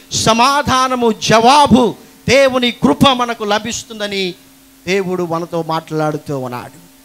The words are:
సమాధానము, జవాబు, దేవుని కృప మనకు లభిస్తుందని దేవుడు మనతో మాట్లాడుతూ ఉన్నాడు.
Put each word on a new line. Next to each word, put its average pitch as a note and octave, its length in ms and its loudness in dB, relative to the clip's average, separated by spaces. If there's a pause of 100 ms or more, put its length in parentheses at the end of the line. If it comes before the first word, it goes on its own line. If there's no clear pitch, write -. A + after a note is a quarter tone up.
(120)
సమాధానము, B3+ 1000 0 (100)
జవాబు, A#3 720 4 (340)
దేవుని B3+ 420 2
కృప C#4 380 2
మనకు A#3+ 340 -4
లభిస్తుందని G#3 880 -6 (540)
దేవుడు F#3 360 -2
మనతో E3 440 -6
మాట్లాడుతూ D#3 720 -4
ఉన్నాడు. B2+ 400 -12 (260)